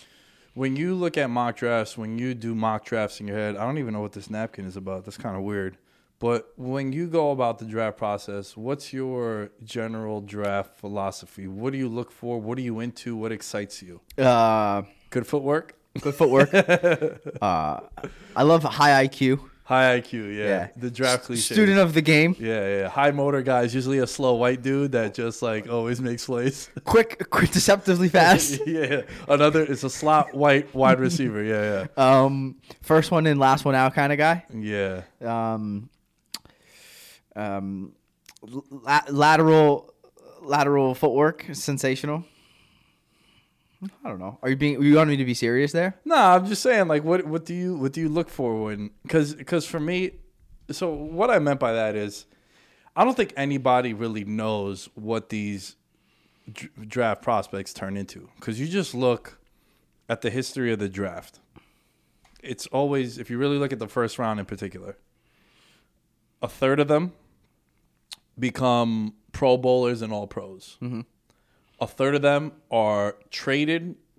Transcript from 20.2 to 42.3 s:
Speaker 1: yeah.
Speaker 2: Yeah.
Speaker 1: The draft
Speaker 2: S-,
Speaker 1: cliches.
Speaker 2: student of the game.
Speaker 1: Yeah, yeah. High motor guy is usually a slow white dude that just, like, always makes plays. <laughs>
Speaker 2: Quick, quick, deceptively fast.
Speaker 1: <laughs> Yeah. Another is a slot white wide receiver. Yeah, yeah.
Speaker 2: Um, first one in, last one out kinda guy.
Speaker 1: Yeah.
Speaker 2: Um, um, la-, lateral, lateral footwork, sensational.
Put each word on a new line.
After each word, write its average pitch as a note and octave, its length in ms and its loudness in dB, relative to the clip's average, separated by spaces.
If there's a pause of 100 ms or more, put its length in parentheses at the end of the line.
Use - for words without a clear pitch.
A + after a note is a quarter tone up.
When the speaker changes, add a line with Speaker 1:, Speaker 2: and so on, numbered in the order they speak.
Speaker 1:
yeah. G#2 220 -6
Speaker 2:
Yeah. F#2+ 300 -2
Speaker 1:
The B2 140 -8
draft B2+ 320 0
Speaker 2:
S-, - 40 -18
Speaker 1:
cliches. A#2 200 -4
Speaker 2:
student G3 320 6
of E3 160 4
the D#3+ 80 6
game. D#3 360 4
Speaker 1:
Yeah, G#2 420 0
yeah. F#2+ 80 -2
High C#3+ 240 2
motor C#3+ 300 0
guy B2+ 200 2
is A#2+ 120 -2
usually C3 240 0
a B2+ 80 2
slow B2+ 280 0
white B2 280 0
dude C3+ 300 -2
that A2+ 220 -2
just, A#2 280 -6
like, A2 260 -4
always A#2 320 -2
makes A#2+ 260 -6
plays. B2+ 500 -4
<laughs> - 80 -14
Speaker 2:
Quick, A3+ 460 2
quick, - 200 2
deceptively F#3 580 2
fast. D#3+ 540 4
Speaker 1:
<laughs> - 40 -4
Yeah. D3 360 -2 (260)
Another D3+ 360 6
is C3+ 200 -4
a C3 60 -2
slot D3+ 440 2
white C#3 400 4
wide C3 260 6
receiver. B2+ 420 0
Yeah, G#2 440 -2 (100)
yeah. C3 280 8
Speaker 2:
Um, C3+ 320 -2 (260)
first D#3 300 4
one D#3+ 140 4
in, D3 120 4
last C3+ 260 4
one C#3 120 2
out C3 180 4
kinda C#3+ 220 2
guy. E3 360 2
Speaker 1:
Yeah. G2+ 500 -4 (200)
Speaker 2:
Um, A2+ 680 -4 (1500)
um, G2 560 -8 (800)
la-, C#3 300 0 (100)
lateral, D3+ 840 6 (480)
lateral C#3 520 2
footwork, D3 580 2
sensational. C#3 720 -4 (1800)